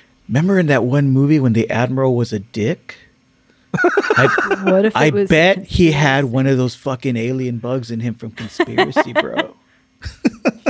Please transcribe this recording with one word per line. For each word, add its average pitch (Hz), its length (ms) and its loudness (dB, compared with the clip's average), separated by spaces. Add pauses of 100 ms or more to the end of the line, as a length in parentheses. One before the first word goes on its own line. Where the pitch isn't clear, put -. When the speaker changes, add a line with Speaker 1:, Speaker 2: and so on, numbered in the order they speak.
(300)
Speaker 1:
"Remember 170 300 2
in 170 80 2
that 135 180 4
one 139 240 2
movie 139 320 4
when 127 120 2
the 110 160 2
Admiral 127 460 0
was 120 160 -2
a 107 80 -4
dick?" 110 560 -6 (800)
Speaker 2:
<laughs> - 100 -2
Speaker 1:
I, - 800 0
Speaker 2:
What 190 220 2
if 220 100 -2
it - 20 0
Speaker 1:
I 151 120 4
Speaker 2:
was 196 200 0
Speaker 1:
bet 180 360 2
he 175 260 2
had 143 300 2
Speaker 2:
Conspiracy? 127 120 -2
Speaker 1:
one 131 140 0
of 135 100 2
those 127 180 0
fucking 127 420 -6
alien 123 400 -4
bugs 120 340 -6
in 117 80 -6
him 117 160 -4
from 113 160 -14
Conspiracy, - 840 -4
bro. - 400 -4 (480)
<laughs> - 440 -6 (240)